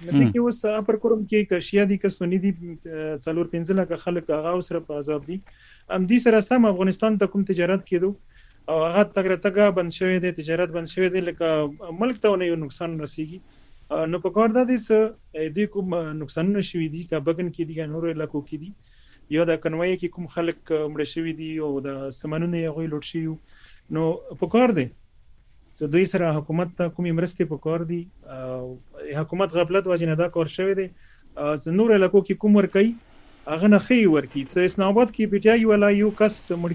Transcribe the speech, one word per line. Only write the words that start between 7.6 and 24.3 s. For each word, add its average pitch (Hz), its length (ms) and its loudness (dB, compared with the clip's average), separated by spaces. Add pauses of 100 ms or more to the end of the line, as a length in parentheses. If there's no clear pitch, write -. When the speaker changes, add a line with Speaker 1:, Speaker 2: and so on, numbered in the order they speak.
Speaker 1:
کېدو، 185 220 0 (580)
او 160 160 0
هغه 180 180 4
تګ 196 300 0
راتګ 196 440 2
بند 170 240 -2
شوی 185 180 2
دی، 180 120 -2
تجارت 165 500 -2
بند 160 160 -8
شوی 185 120 4
دی، 180 200 -2
لکه 156 400 0 (320)
ملک 240 240 0
ته 208 40 6
ونه 190 160 0
یو 165 200 -2
نقصان 165 340 -8
رسیږي. 156 680 -12 (260)
آه، 160 200 -2
نو 180 80 -2
په 185 160 -4
کار 220 200 4
دا 254 140 4
دی 254 80 2
څه، 220 180 0
آه، 214 600 -2
دې 208 180 0
کوم، 190 200 -4
آه، 160 200 -4
نقصانونه 170 560 -2
شوي 165 180 -4
دي، 160 220 -8
که 160 100 -2
بګن 165 360 -2
کې 170 120 -4
دي، 165 60 -12
که 160 180 -6
نورو 165 200 -4
علاقو 151 380 -6
کې 156 140 -10
دي، 196 80 -16 (640)
یا 165 140 2
د 160 160 0
کنوایي 170 320 -2
کې 175 180 -4
کوم 175 180 -10
خلک، 170 240 -2 (140)
آه، 151 160 -2
مړه 151 160 -6
شوي 165 300 -6
دي 156 240 -10
او 151 120 -4 (160)
د 135 240 -8
سامانونه 160 480 -4
یې 165 140 -2
هغوی 160 160 -6
لوټ 151 160 -6
شوي 160 240 -6
وو. 160 100 -6 (540)
نو 160 120 -2 (380)